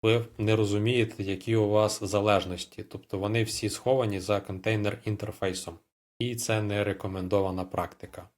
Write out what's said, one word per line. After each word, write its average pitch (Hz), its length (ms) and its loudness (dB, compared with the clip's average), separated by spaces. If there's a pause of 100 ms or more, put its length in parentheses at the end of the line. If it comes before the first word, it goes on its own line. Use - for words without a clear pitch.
ви 117 220 4 (120)
не 110 180 4
розумієте, 107 680 2
які 98 320 -2
у 104 140 4
вас 107 340 2
залежності, 98 800 0
тобто - 340 -10
вони 107 260 0
всі 110 260 -2
сховані 117 500 0
за 101 200 0
контейнер-інтерфейсом, 101 1300 -4 (460)
і 120 160 -2
це 113 260 0
не 101 220 0
рекомендована 95 840 0
практика. - 720 -8